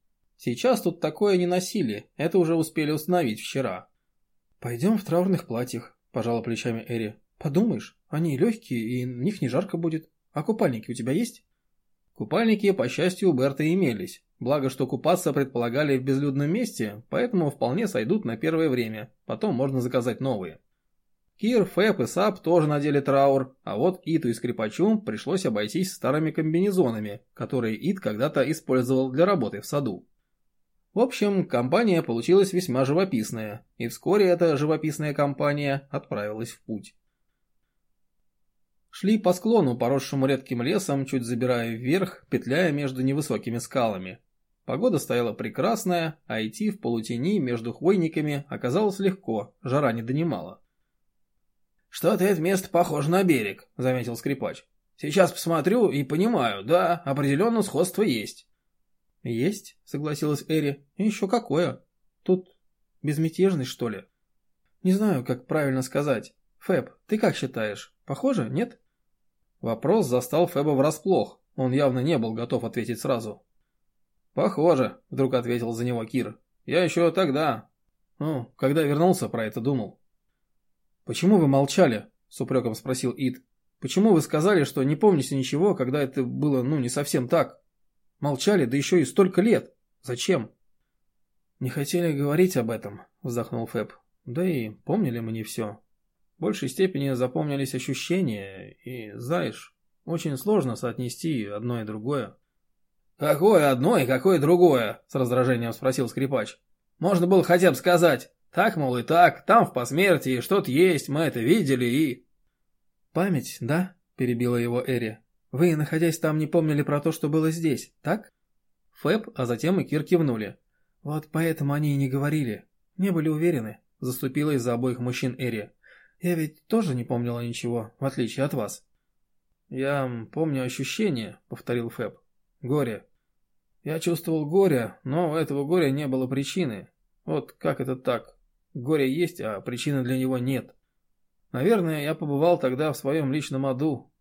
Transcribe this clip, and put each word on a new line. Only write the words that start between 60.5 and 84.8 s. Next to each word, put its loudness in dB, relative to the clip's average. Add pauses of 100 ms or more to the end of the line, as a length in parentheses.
«и -2
еще 0
какое. -2 (400)
Тут 0 (460)
безмятежность, 0
что -6
ли? -10 (800)
Не 4
знаю, 2
как -4
правильно 0
сказать. -2 (240)
Фэб, -2 (160)
ты 0
как 2
считаешь, -6 (100)
похоже, -2
нет?» -4 (840)
Вопрос 0
застал 0
Фэба 0
врасплох, 0 (160)
он -2
явно 2
не 2
был -2
готов -4
ответить -4
сразу. -4 (880)
«Похоже», 2 (100)
вдруг 0
ответил -2
за -4
него -2
Кир. -4 (280)
«Я 2
еще 2
тогда, 0 (500)
ну, -4
когда 2
вернулся, 2
про -4
это -6
думал». -2 (1040)
«Почему 4
вы 6
молчали?» 4 (200)
с -14
упреком -2
спросил -4
Ид. -4 (380)
«Почему 4
вы 6
сказали, 2
что -2